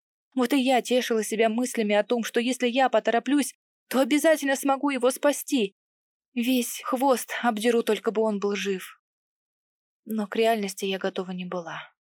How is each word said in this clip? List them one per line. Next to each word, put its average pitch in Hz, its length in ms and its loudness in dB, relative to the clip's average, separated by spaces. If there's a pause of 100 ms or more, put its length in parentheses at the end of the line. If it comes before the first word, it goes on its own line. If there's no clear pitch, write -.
(340)
Вот 254 200 0
и 277 60 4
я 254 220 4
тешила 240 420 0
себя 220 260 2
мыслями 220 460 -2
о 208 80 4
том, 240 200 -2
что - 160 -2
если 247 280 0
я 254 220 2
потороплюсь, 233 640 0 (340)
то 240 120 0
обязательно 285 560 2
смогу 269 340 0
его 247 220 2
спасти. 269 640 0 (580)
Весь 247 500 0
хвост 254 580 0
обдеру, 233 400 2
только 214 300 -2
бы 208 100 -2
он 214 180 0
был 202 160 -2
жив. 190 460 -6 (1040)
Но 214 220 -4
к - 80 -8
реальности 220 500 0
я 190 140 -2
готова 190 320 -4
не 180 140 -8
была. 170 460 -10 (100)